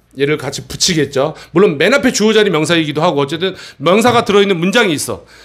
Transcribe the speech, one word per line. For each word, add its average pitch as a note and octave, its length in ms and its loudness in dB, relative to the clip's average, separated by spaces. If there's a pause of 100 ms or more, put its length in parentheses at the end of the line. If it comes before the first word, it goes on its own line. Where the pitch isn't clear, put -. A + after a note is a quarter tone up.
(200)
얘를 C#3+ 180 0
같이 C3+ 300 -10
붙이겠죠? D3+ 680 -2 (180)
물론 F3 260 2
맨 F3 160 2
앞에 - 180 2
주어 G#3+ 220 0
자리 G#3+ 160 2
명사이기도 D#3 520 -2
하고 D#3 180 0
어쨌든 E3 360 -4 (220)
명사가 A3 480 2
들어있는 G3 320 2
문장이 F#3+ 360 0
있어. A2+ 320 -8 (200)